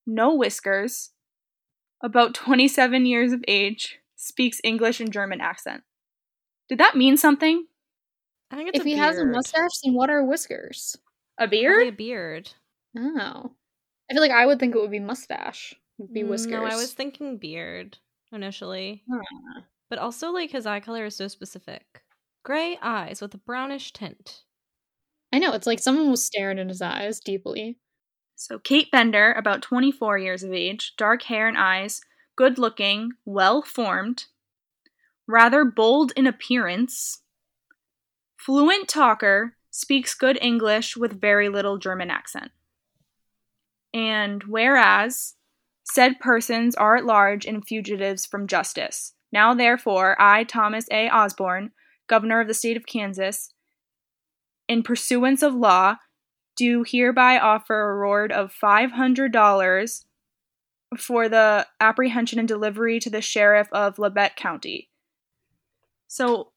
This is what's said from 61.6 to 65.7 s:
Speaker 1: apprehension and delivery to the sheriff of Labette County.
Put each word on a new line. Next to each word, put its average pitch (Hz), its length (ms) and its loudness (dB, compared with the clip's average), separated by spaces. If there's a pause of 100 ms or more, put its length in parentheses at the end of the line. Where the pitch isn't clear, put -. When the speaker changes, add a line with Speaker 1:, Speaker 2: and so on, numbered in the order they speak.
Speaker 1:
apprehension 233 580 2
and 226 100 0
delivery 220 500 -2
to 220 120 -6
the 214 100 -4
sheriff 208 520 4
of 202 240 0
Labette 202 400 0
County. - 520 -8 (1200)